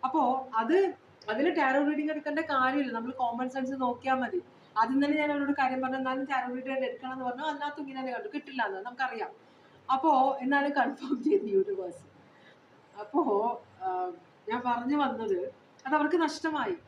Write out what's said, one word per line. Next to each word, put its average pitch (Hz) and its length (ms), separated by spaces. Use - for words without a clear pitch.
അപ്പോ 262 520
അത്, 339 380
അതിന് 277 280
ടാരോ 277 260
റീഡിങ് 302 260
എടുക്കേണ്ട 302 300
കാര്യമില്ല, 269 540
നമ്മൾ 233 180
കോമൺ 254 380
സെൻസ് 262 320
നോക്കിയാ 254 340
മതി. 262 260
ആദ്യം 262 280
തന്നെ 294 120
ഞാൻ 294 140
അവരോട് 285 200
കാര്യം 262 300
പറഞ്ഞു, 262 160
"എന്നാലും 262 280
ടാരോ 254 300
റീഡിങ് 262 300
എടുക്കണം" 254 280
എന്ന് 254 120
പറഞ്ഞു. 247 180
അതിനകത്ത് 294 360
ഇങ്ങനെ 269 200
തന്നെ 262 140
കണ്ടു, 214 140
കിട്ടില്ല 262 360
എന്ന് 196 160
നമുക്കറിയാം. 240 500
അപ്പോ 269 480
എന്നാലും 277 300
കൺഫേം 269 520
ചെയ്തു 392 200
യൂണിവേഴ്സ്. 381 600
അപ്പോ, 226 640
ആ, 185 300
ഞാൻ 247 160
പറഞ്ഞു 247 320
വന്നത് 220 560
അത് 277 80
അവർക്ക് 311 200
നഷ്ടമായി. 302 600